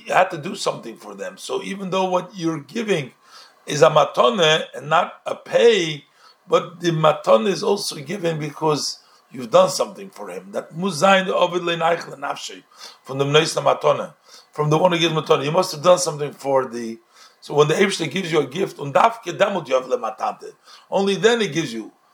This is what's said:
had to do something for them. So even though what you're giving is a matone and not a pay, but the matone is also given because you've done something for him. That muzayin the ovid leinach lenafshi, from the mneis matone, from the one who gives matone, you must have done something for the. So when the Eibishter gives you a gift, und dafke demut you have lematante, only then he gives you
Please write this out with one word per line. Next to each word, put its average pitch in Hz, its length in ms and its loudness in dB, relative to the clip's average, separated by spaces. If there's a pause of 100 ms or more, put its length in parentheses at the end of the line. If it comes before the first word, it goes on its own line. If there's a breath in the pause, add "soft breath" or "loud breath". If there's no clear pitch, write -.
had 175 240 2
to 170 60 -8
do 156 180 -8
something 117 400 -8
for 101 200 -18
them. 98 220 -12
So 131 260 -8
even 196 280 -10
though 190 140 0
what 180 300 -4
you're 165 240 -4
giving 175 520 -4 (540 loud breath)
is 147 160 -2
a 156 80 8
matone 160 720 2 (100)
and 135 160 -12
not 165 360 0
a 135 100 -6
pay, 185 720 2 (420 soft breath)
but 170 320 0
the 170 100 -2
matone 160 580 2
is 175 140 -2
also - 360 -2
given 165 420 -4
because 151 600 -2 (320 soft breath)
you've 120 200 -10
done 180 180 6
something 98 400 -6
for 101 200 -16
him. 92 220 -14
That 117 220 -10
muzayin 185 540 2
the 190 80 0
ovid 175 260 0
leinach 170 400 -2
lenafshi, 139 640 -12 (400 loud breath)
from 135 160 -8
the 139 60 2
mneis 151 360 4
matone, 131 520 0 (380 loud breath)
from 151 180 -2
the 156 80 4
one 180 140 4
who 170 80 0
gives 160 140 2
matone, 151 320 2
you 147 60 -2
must 180 200 0
have 151 100 -10
done 175 180 6
something 147 340 -4
for 135 320 0
the. 117 340 -10 (420 soft breath)
So 156 120 -12
when 151 160 4
the 156 40 2
Eibishter 175 380 0
gives 170 220 -6
you 156 80 2
a 135 40 0
gift, 127 340 -6
und 139 140 -6
dafke 185 440 2
demut 180 320 0
you 131 60 2
have 127 100 0
lematante, 110 640 -6 (400 loud breath)
only 196 240 0
then 226 240 2
he 202 80 -2
gives 143 260 -4
you 107 200 -12 (200)